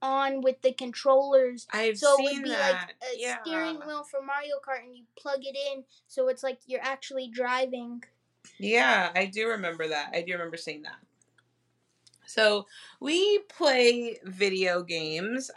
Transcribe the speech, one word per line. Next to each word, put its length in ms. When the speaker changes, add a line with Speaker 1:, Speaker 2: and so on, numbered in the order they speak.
Speaker 1:
on 380
with 220
the 100
controllers. 1000
Speaker 2:
I've 260
Speaker 1:
So 200
it 40
would 100
Speaker 2:
seen 100
Speaker 1:
be, 80
like, 80
Speaker 2:
that. 340
Speaker 1:
a 160
steering 340
Speaker 2:
Yeah. 80
Speaker 1:
wheel 180
for 180
Mario 360
Kart, 260
and 120
you 80
plug 280
it 100
in, 300
so 200
it's 140
like 240
you're 160
actually 460
driving. 720
Speaker 2:
Yeah, 560
I 120
do 220
remember 400
that. 260
I 80
do 100
remember 240
seeing 260
that. 160
So, 400
we 480
play 760
video 580
games. 760